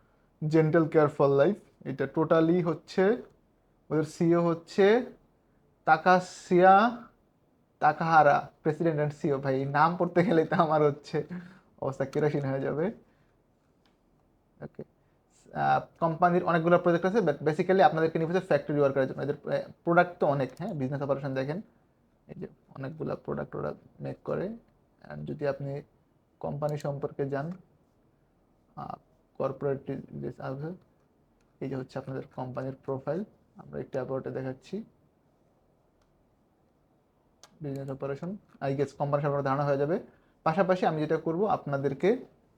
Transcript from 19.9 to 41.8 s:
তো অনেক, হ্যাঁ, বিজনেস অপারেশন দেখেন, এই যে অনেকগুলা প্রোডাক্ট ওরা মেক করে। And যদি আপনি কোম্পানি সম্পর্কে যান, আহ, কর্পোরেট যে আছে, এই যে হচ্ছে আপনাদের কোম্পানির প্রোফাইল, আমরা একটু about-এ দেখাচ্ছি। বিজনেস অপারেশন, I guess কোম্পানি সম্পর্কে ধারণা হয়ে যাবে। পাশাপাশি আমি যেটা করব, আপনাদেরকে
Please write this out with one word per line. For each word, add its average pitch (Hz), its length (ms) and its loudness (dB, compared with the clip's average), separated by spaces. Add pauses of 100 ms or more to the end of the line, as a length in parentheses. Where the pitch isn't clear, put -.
তো 180 80 0
অনেক, 139 300 0
হ্যাঁ, 196 160 -8
বিজনেস 139 280 -4
অপারেশন 139 320 -4
দেখেন, 143 280 -4 (640)
এই - 140 -18
যে - 60 -10 (280)
অনেকগুলা 147 400 -8
প্রোডাক্ট 143 400 -8
ওরা - 180 -6 (280)
মেক 139 240 -10
করে। 151 240 -4 (640)
And 151 120 -12
যদি 147 220 -8
আপনি 139 340 -6 (580)
কোম্পানি 147 380 -6
সম্পর্কে 143 520 -8
যান, 143 220 -6 (1200)
আহ, - 200 -14 (420)
কর্পোরেট 135 420 -4 (340)
যে 139 260 -10
আছে, 143 340 -10 (880)
এই 135 80 -8
যে 135 60 -6
হচ্ছে 131 240 -10
আপনাদের 131 220 -10 (140)
কোম্পানির 131 380 -10 (120)
প্রোফাইল, 143 380 -6 (340)
আমরা 143 220 -14
একটু 135 200 -8
about-এ 131 300 -6
দেখাচ্ছি। 131 540 -10 (2750)
বিজনেস 139 280 -8
অপারেশন, 139 480 -8 (240)
I 139 140 -2
guess 139 220 0
কোম্পানি 143 260 -2
সম্পর্কে 143 200 0
ধারণা 139 220 0
হয়ে 143 120 2
যাবে। 151 220 0 (440)
পাশাপাশি 180 420 0
আমি 160 160 0
যেটা 156 160 0
করব, 165 280 -2
আপনাদেরকে 143 720 0 (400)